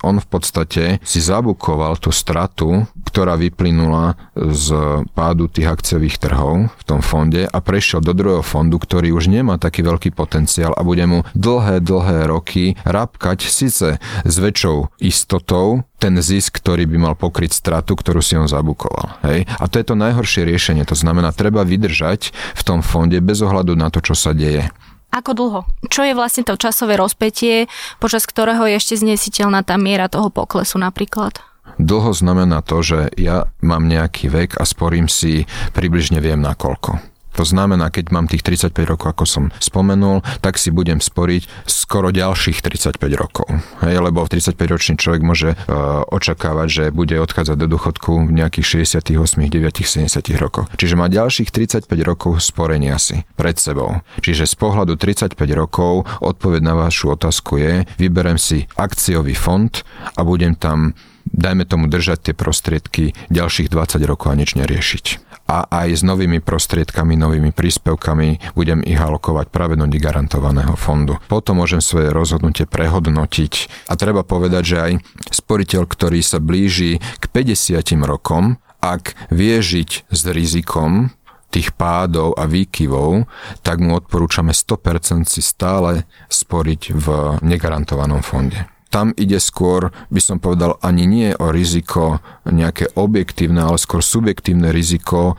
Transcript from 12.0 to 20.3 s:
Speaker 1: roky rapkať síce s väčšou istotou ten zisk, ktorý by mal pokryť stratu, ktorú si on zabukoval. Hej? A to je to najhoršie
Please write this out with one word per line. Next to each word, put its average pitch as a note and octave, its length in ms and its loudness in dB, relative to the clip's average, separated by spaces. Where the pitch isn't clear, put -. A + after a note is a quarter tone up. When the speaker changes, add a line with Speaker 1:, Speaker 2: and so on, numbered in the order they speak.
Speaker 1:
roky F2+ 560 0
rapkať F#2+ 640 -2
síce F2 480 0
s E2 160 2
väčšou F2+ 640 0
istotou F#2+ 800 0
ten F#2+ 240 2
zisk, F#2+ 400 -2
ktorý F2 240 2
by D#2+ 160 0
mal D#2 160 2
pokryť E2+ 320 -2
stratu, E2+ 480 0
ktorú E2 240 0
si E2 160 0
on D#2 80 2
zabukoval. - 800 -2
Hej? E2 320 0
A - 80 -2
to A2+ 160 0
je - 80 -8
to A2+ 80 0
najhoršie G#2+ 480 0